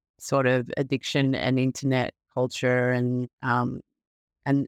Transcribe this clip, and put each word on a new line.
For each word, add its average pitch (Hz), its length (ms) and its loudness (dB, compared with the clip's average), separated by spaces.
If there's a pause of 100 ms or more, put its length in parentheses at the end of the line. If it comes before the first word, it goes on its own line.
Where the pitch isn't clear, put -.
(180)
sort 135 280 0
of 123 300 2
addiction 135 580 0
and 127 240 0
internet 131 560 0 (180)
culture 127 580 0
and, 123 380 0 (140)
um, 123 380 -2 (640)
and 139 240 2